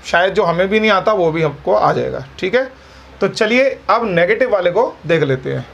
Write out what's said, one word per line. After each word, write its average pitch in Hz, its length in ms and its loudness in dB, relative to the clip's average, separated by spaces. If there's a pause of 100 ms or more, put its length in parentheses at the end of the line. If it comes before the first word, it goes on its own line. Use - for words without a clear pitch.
शायद 180 300 0
जो 202 100 2
हमें 175 240 0
भी 214 120 2
नहीं 214 100 2
आता 196 220 2
वो 180 200 2
भी 165 100 -2
हमको 151 320 -2
आ 165 180 2
जाएगा, 127 320 -4 (140)
ठीक 180 160 -4
है। 254 100 2 (560)
तो 147 80 0
चलिए 247 500 0 (120)
अब 233 140 2
negative 202 480 0
वाले 180 180 2
को 202 240 0 (120)
देख 160 160 2
लेते 135 300 -2
हैं। 127 220 -8